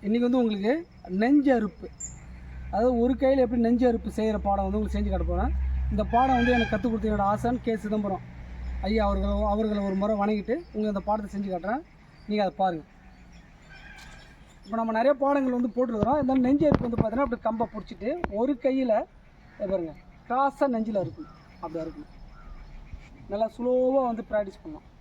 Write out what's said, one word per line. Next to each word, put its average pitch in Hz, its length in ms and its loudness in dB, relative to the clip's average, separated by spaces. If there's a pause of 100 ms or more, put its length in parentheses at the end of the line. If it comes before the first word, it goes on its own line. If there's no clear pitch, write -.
இன்னைக்கு 233 200 2
வந்து 254 140 4
உங்களுக்கு 214 320 2 (480)
நெஞ்சு 269 340 6
அறுப்பு, 220 340 -2 (800)
அதாவது 240 320 2
ஒரு 254 180 4
கையில 269 240 6
எப்படி 240 220 0
நெஞ்சு 240 240 4
அறுப்பு 226 260 -2
செய்யற 214 300 0
பாடம் 196 200 2
வந்து 196 120 0
உங்களுக்கு 208 200 -2
செஞ்சு 202 120 0
காட்ட 175 220 0
போறேன். 196 200 0 (380)
இந்த 208 140 0 (100)
பாடம் 254 220 4
வந்து 240 200 4
எனக்கு 226 200 0
கத்துக் 226 160 -2
கொடுத்த 220 180 -2
என்னோட 208 220 0
ஆசான் 233 320 0
கே 226 120 0
சிதம்பரம் 208 480 -4 (580)
ஐயா 208 240 2
அவர்கள், 202 240 0 (220)
அவர்களை 208 360 0
ஒரு 190 140 -2
முறை 214 200 0
வணங்கிட்டு 208 340 0 (180)
உங்களுக்கு 214 200 -2
இந்த 190 140 -4
பாடத்தை 208 260 -2
செஞ்சு 196 200 -4
காட்டுறேன். 208 300 -4 (440)
நீங்க 208 160 2
அதை 185 180 -2
பாருங்க. 170 220 0 (1800)
இப்ப 202 120 -6
நம்ம 226 160 -2
நிறைய 240 220 4
பாடங்கள் 269 440 2
வந்து 247 180 -2
போட்டிருக்கிறோம். 240 440 2
இருந்தாலும் 262 280 2
நெஞ்சு 294 200 4
அறுப்பு 285 200 4
வந்து 233 140 0
பாத்தீங்கன்னா, 233 260 0
அப்படி 226 200 -6
கம்பை 220 260 -2
புடிச்சிட்டு 202 360 -8 (300)
ஒரு 262 240 -2
கையில 262 280 0 (640)
இதை 202 160 -8
பாருங்க, 165 220 -4 (340)
கிராஸா 269 480 0
நெஞ்சில 220 280 -2
அறுக்கணும். - 280 -12 (300)
அப்படி 160 220 -8
அறுக்கணும். 151 260 -14 (1160)
நல்லா 208 180 0 (100)
ஸ்லோவா 254 500 2
வந்து 233 240 -4
பிராக்டிஸ் 208 320 -2
பண்ணலாம். 311 260 -16 (120)